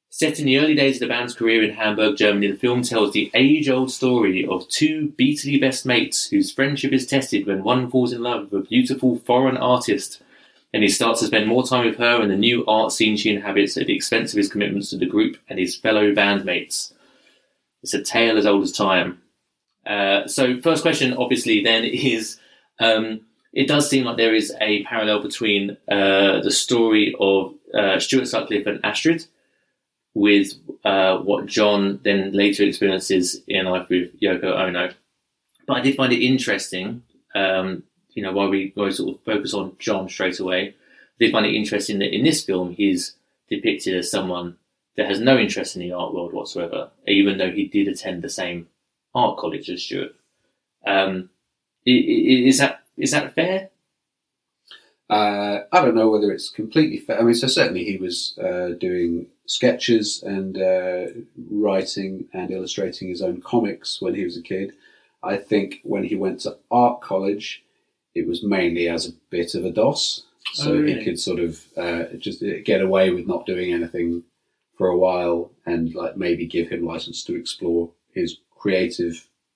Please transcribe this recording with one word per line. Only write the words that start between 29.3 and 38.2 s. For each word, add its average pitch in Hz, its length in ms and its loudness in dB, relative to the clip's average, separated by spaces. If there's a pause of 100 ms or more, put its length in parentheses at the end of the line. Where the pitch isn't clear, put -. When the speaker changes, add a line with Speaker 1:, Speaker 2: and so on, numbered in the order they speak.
Speaker 1:
with, 101 400 4 (320)
uh, 95 320 4
what 101 300 -2
John 101 560 2
then 98 280 0
later 101 300 2
experiences 95 840 0
in 95 180 -2
life 92 240 -2
with 90 320 0
Yoko 92 340 0
Ono. 90 360 -2 (760)
But 131 120 0
I 127 40 -2
did 131 140 2
find 127 180 0
it 117 100 2
interesting, 113 800 -2 (320)
um, 95 480 0 (340)
you 104 80 -6